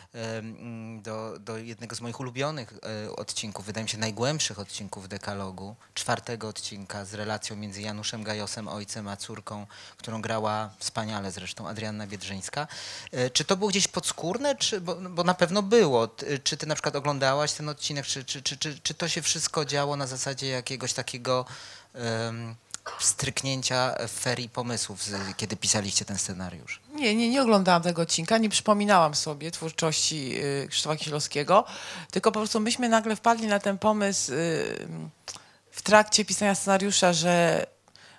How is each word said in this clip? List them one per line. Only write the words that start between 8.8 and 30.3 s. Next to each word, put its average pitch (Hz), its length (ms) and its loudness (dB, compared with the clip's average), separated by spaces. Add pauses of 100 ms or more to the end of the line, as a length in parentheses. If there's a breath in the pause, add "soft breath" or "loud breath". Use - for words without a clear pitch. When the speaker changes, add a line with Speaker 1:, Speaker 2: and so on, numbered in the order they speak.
Speaker 1:
a 98 80 -6
córką, 104 500 -10 (300 loud breath)
którą 113 260 -8
grała 107 560 0
wspaniale 107 540 -4
zresztą 92 360 -10
Adrianna 107 380 -6
Biedrzyńska. 98 600 -8 (460 loud breath)
E, 127 180 0
czy 151 140 2
to 196 120 4
było 104 140 2
gdzieś 185 180 2
podskórne, 226 680 -2
czy, 208 240 -2
bo, 175 140 -4
bo 175 300 -4
na 180 100 6
pewno 180 280 2
było. 175 440 6
T-, 139 320 -4
czy - 180 -2
ty 151 100 -8
na 151 80 0
przykład 147 220 -2
oglądałaś 139 560 2
ten 151 160 -6
odcinek, 143 380 -6
czy, 135 180 -4
czy, 135 180 -8
czy, 143 140 -2
czy, 147 240 -6
czy - 140 -4
to 170 140 -2
się 160 140 -2
wszystko 156 420 0
działo 143 320 0
na 139 100 -2
zasadzie 131 420 -4
jakiegoś 127 440 -4
takiego, 127 520 -2 (500 loud breath)
em, 117 600 -4 (440)
stryknięcia 131 960 0 (140)
ferii 123 400 -2
pomysłów, 117 540 -4
z-, 98 340 -4
kiedy 101 200 -4
pisaliście - 480 2
ten 98 140 -4
scenariusz? 90 640 -6 (140)
Speaker 2:
Nie, 254 200 2
nie, 233 160 4
nie 269 120 4
oglądałam 190 400 8
tego 170 200 2
odcinka, 165 360 2
nie 220 100 4
przypominałam 202 640 6
sobie 151 360 -2
twórczości, 156 960 0 (200)